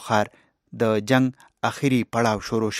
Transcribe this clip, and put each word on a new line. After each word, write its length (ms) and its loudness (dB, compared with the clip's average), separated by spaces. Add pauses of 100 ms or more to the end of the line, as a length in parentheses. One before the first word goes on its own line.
خار 200 2 (540)
د 100 2 (200)
جنگ 360 0 (200)
آخري 300 0 (180)
پړاو 320 0
شروع 300 -2